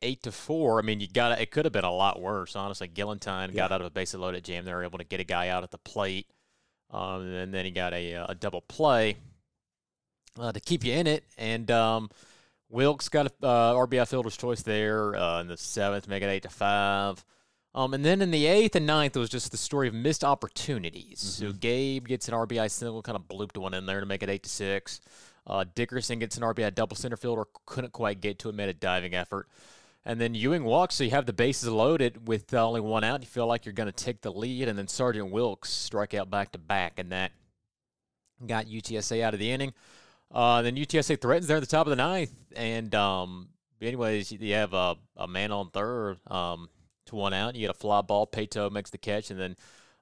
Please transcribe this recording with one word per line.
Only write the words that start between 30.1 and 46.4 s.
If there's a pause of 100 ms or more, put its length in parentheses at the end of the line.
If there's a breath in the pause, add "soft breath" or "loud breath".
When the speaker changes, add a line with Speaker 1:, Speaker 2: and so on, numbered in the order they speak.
Speaker 1:
then
Ewing
walks,
so
you
have
the
bases
loaded
with,
uh,
only
one
out.
You
feel
like
you're
gonna
take
the
lead,
and
then
Sergeant
Wilkes
strike
out
back-to-back,
and
that (1120)
got
U
T
S
A
out
of
the
inning. (580 soft breath)
Uh,
then
U
T
S
A
threatens
there
at
the
top
of
the
ninth, (240)
and,
um, (300)
anyways,
you
have
a, (200)
a
man
on
third, (100)
um, (380)